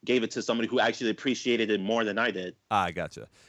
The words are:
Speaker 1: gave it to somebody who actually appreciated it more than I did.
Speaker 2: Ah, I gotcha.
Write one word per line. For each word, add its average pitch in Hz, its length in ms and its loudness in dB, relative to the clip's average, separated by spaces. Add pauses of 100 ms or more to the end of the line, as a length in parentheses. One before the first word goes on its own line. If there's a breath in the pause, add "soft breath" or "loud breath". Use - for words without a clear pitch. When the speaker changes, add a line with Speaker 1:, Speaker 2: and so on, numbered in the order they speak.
Speaker 1:
gave 123 180 2
it 110 100 0
to 120 100 -4
somebody 113 260 -2
who 123 120 0
actually 113 300 2
appreciated 113 600 0
it 104 100 2
more 113 240 2
than 104 140 -2
I 117 140 2
did. 92 220 -6 (160)
Speaker 2:
Ah, 101 140 2
I 87 80 -2
gotcha. 80 360 -8 (200 soft breath)